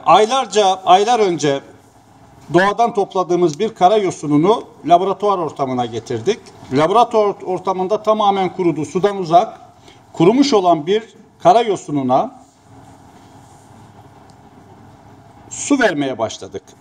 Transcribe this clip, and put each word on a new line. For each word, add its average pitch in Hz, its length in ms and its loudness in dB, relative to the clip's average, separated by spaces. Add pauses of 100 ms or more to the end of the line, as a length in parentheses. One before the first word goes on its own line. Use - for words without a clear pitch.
aylarca, 202 800 2
aylar 208 340 4
önce 147 420 0 (920)
doğadan 202 400 2
topladığımız 175 680 -2
bir 214 160 -4
kara 190 220 2
yosununu 170 680 0 (220)
laboratuvar 190 520 0
ortamına 127 480 -6
getirdik. 117 540 -6 (340)
Laboratuvar 208 600 2 (100)
ortamında 185 580 -4
tamamen 196 520 0
kurudu, 160 300 -2
sudan 196 320 -2
uzak. 180 420 0 (540)
Kurumuş 220 400 2
olan 175 340 2
bir 214 280 -4 (280)
kara 196 180 6
yosununa 156 680 -2 (3250)
su - 300 -2
vermeye 143 380 -2
başladık. 98 460 -10 (180)